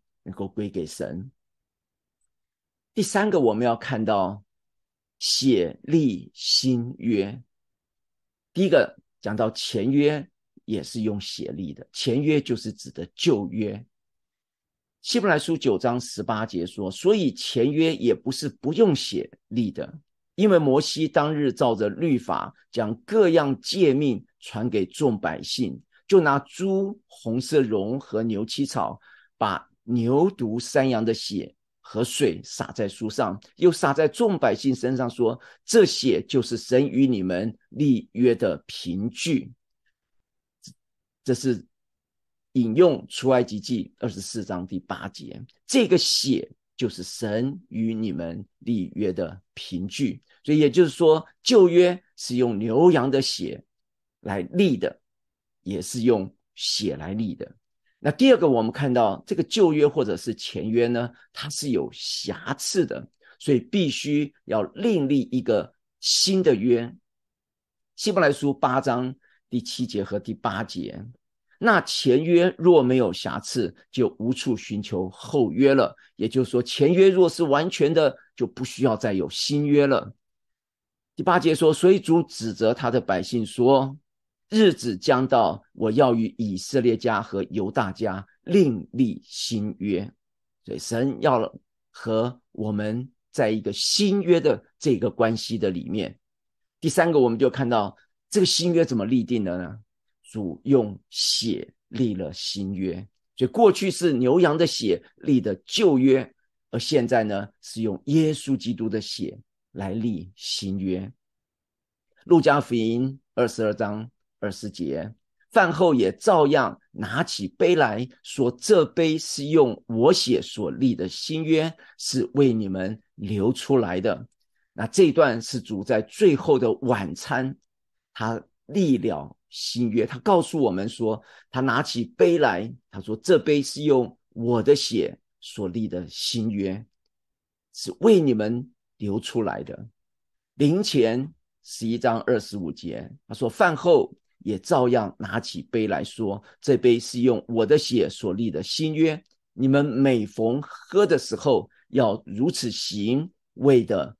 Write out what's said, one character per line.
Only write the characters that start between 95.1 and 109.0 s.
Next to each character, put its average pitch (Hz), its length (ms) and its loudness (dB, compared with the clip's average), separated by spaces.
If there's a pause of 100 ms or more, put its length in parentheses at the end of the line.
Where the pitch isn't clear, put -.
关 113 260 0
系 113 220 -6
的 95 120 0
里 87 180 -6
面。 92 280 -6 (640)
第 165 80 -2
三 170 220 4
个， 151 80 4
我 123 100 6
们 117 80 -2
就 127 140 2
看 131 180 -4
到 110 280 0 (340)
这 - 80 0
个 185 80 4
新 175 260 0
约 165 120 4
怎 131 120 -4
么 101 80 0
立 120 200 0
定 117 180 -2
的 90 160 -4
呢？ 87 180 -10 (460)
主 98 400 -10
用 117 340 2 (140)
血 - 640 -4 (140)
立 117 260 -2
了 90 180 -8
新 98 400 -8
约。 95 320 -6 (320)
所 127 80 -2
以 127 60 0
过 226 220 4
去 190 180 -2
是 170 220 0
牛 127 260 2
羊 160 180 4
的 165 80 2
血 101 380 -2 (140)
立 135 240 0
的 104 120 -4 (140)
旧 165 320 4
约， 131 340 4 (380)
而 113 80 -4
现 123 280 0
在 117 180 2
呢， 101 240 -6 (120)
是 - 220 -10
用 107 240 -4
耶 156 260 2
稣 135 240 -4
基 117 160 -4
督 110 160 -4
的 104 120 -4